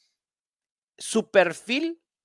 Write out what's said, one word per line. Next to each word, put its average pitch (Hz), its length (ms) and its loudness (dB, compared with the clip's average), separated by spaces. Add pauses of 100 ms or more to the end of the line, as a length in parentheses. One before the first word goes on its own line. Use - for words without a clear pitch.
(960)
Su - 320 -4
perfil 247 720 0 (240)